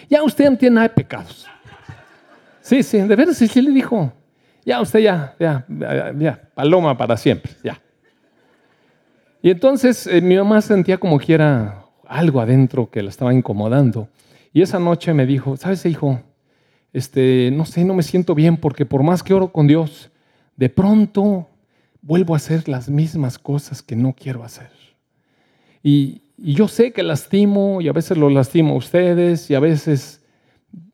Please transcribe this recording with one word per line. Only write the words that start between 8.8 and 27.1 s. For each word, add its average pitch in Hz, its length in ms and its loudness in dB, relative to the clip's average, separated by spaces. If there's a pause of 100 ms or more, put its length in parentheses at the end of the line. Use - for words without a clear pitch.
Y 175 80 4
entonces, 254 560 0
eh, 175 140 2
mi 180 160 2
mamá 208 240 2
sentía 190 380 0
como 160 200 0
que 160 160 0
era 120 500 0 (220)
algo 135 340 -2
adentro 123 500 0
que 110 120 -8
la 101 80 -8
estaba 123 240 -2
incomodando. 113 720 -2 (440)
Y 156 100 2
esa 190 160 -2
noche 175 340 -2
me 139 140 0
dijo, 135 300 -4
"¿Sabes, 180 300 -6
hijo? 143 340 -4 (720)
Este, 127 600 0
no 156 120 -2
sé, 170 200 -2
no 190 100 -2
me 180 80 0
siento 180 320 -2
bien 160 220 2
porque 147 280 -4
por 135 180 -2
más 170 200 0
que - 100 -2
oro 190 200 0
con 151 140 2
Dios, 151 440 0 (460)
de 127 120 0
pronto 202 800 0 (540)
vuelvo 165 320 0
a - 20 0
hacer 156 320 -4
las 127 220 -8
mismas 147 480 -2
cosas 143 420 -8
que - 160 -10
no 131 160 0
quiero 127 300 -12
hacer. 117 280 -20 (1120)
Y, 143 400 0 (140)
y 143 180 -4
yo 208 140 2
sé 233 240 0
que 196 100 -4
lastimo 196 760 0